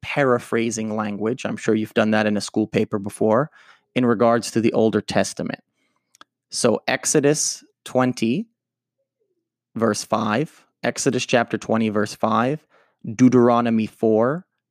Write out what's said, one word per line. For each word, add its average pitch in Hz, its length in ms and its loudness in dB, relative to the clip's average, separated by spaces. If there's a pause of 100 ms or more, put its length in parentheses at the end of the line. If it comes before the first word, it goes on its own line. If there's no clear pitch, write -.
paraphrasing 117 920 -2
language. 107 520 -4
I'm 110 100 -6
sure 113 180 0
you've 110 200 -2
done 107 160 2
that 107 160 2
in 104 100 0
a 101 60 -2
school 107 240 -2
paper - 320 -2
before 107 520 0 (440)
in 127 100 0
regards 117 460 2
to 117 100 0
the 107 140 2
Older 110 260 2
Testament. - 600 -4 (920)
So - 360 0
Exodus 143 800 0 (200)
twenty, 127 600 -2 (1300)
verse 110 300 -2
five, 110 640 -4 (160)
Exodus 120 420 -2
chapter 117 320 0
twenty, 113 320 -2
verse 104 260 -2
five, 113 500 -2 (500)
Deuteronomy 120 720 4
four, 117 600 0 (240)